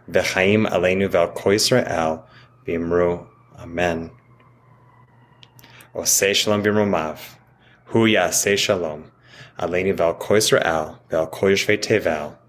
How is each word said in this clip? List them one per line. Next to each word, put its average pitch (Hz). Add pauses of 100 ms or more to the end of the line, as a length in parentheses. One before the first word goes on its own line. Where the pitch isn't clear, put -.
v'chaim 95
aleinu 92
ve'al 87
kol -
Yisrael, 82 (420)
v'imru 87 (320)
Amen. 85 (1800)
Oseh 98
shalom 104
v'imrumav, 101 (680)
hu 113
yaseh 101
shalom, 82 (480)
aleinu 90
ve'al 85
kol -
Yisrael, 80 (120)
ve'al 80
kol -
yoshvei 101
tevel 82 (120)